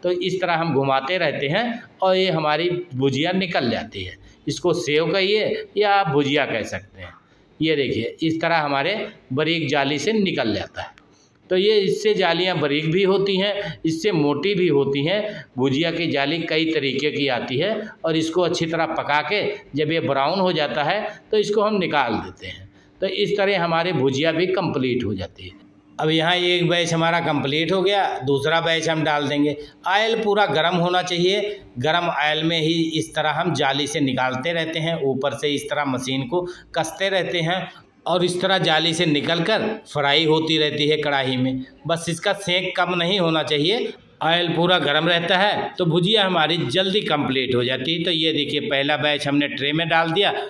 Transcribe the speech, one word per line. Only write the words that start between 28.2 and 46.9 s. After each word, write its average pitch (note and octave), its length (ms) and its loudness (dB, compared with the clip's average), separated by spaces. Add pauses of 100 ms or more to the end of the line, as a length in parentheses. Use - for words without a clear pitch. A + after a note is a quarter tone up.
दूसरा C#3 400 0
बैच E3 280 0
हम D#3+ 160 0
डाल D3 240 0
देंगे। D3 280 0 (320)
ऑयल A3 280 2
पूरा G#3 320 2
गर्म E3 280 2
होना F3+ 260 2
चाहिए, F3+ 580 -2 (180)
गर्म D#3+ 280 0
ऑयल D3+ 380 0
में E3 140 0
ही D#3 140 0 (220)
इस D#3 200 -4
तरह D3+ 180 0
हम E3 220 0
जाली C#3 320 0
से D3+ 140 -4
निकालते C3 520 -2
रहते D#3+ 260 -2
हैं, D#3+ 240 -2
ऊपर C3+ 320 -2
से D3+ 160 -2
इस C#3+ 140 -2
तरह D3 220 -2
मशीन C3+ 420 -4
को F3+ 180 -2 (280)
कसते E3 360 -2
रहते F3 300 -2
हैं E3 260 -2 (400)
और F3+ 180 0
इस F3+ 180 -2
तरह F#3 180 4
जाली D#3+ 340 2
से E3+ 120 2
निकलकर E3 600 0 (200)
फ्राई D3 380 2
होती D#3+ 320 2
रहती D3 300 0
है D3+ 100 2
कढ़ाई C3+ 380 0
में। C3 280 -2 (220)
बस E3 220 -2
इसका E3+ 260 -2
सेंक F3+ 420 -2
कम F3+ 180 0
नहीं F3 260 0
होना D#3+ 240 2
चाहिए, D#3 480 0 (300)
ऑयल E3+ 260 2
पूरा F3 300 2
गर्म D#3 300 2
रहता F3 280 2
है F#3 420 0
तो F#3 60 0
भुजिया F3+ 400 2
हमारी F3 320 2 (100)
जल्दी F#3+ 360 0